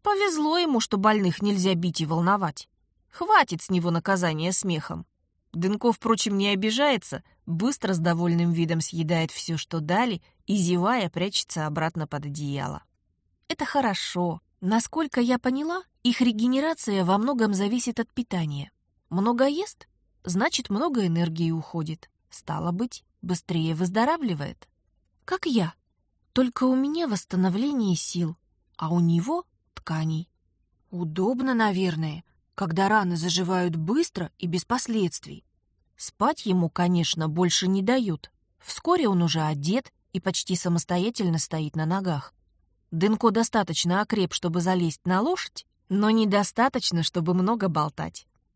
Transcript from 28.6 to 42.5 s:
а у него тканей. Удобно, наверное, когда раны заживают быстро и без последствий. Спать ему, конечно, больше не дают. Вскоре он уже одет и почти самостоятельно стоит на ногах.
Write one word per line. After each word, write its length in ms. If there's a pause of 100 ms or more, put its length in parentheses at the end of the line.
а 140
у 100
него 440 (300)
тканей. 540 (600)
Удобно, 640
наверное, 720 (300)
когда 340
раны 280
заживают 600
быстро 640
и 80
без 180
последствий. 800 (520)
Спать 500
ему, 240
конечно, 580
больше 400
не 140
дают. 480 (280)
Вскоре 500
он 140
уже 200
одет 500 (200)
и 80
почти 360
самостоятельно 840
стоит 380
на 100
ногах. 460 (580)